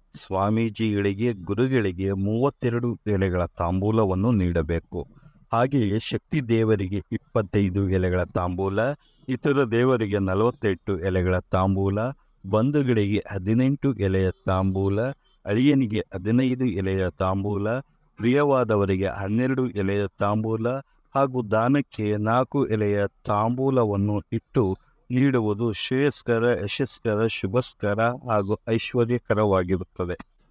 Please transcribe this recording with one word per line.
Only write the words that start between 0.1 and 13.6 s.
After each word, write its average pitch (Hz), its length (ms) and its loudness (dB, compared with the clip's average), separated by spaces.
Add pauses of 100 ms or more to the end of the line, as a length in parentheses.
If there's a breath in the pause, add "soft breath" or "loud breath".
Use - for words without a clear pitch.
ಸ್ವಾಮೀಜಿಗಳಿಗೆ, 104 1160 0
ಗುರುಗಳಿಗೆ 98 800 0
ಮೂವತ್ತೆರಡು 117 960 -2
ಎಲೆಗಳ 92 380 0
ತಾಂಬೂಲವನ್ನು 95 840 0
ನೀಡಬೇಕು. 85 720 0 (520 soft breath)
ಹಾಗೆಯೇ 117 460 2
ಶಕ್ತಿ 127 500 -6
ದೇವರಿಗೆ 107 540 2 (100)
ಇಪ್ಪತ್ತೈದು 101 760 0
ಎಲೆಗಳ 92 360 2
ತಾಂಬೂಲ, 92 560 -2 (480 soft breath)
ಇತರ 135 420 0
ದೇವರಿಗೆ 113 480 2
ನಲವತ್ತೆಂಟು 98 800 0
ಎಲೆಗಳ 92 400 0
ತಾಂಬೂಲ, 98 600 0 (460)
ಬಂಧುಗಳಿಗೆ 110 840 2
ಹದಿನೆಂಟು 120 640 0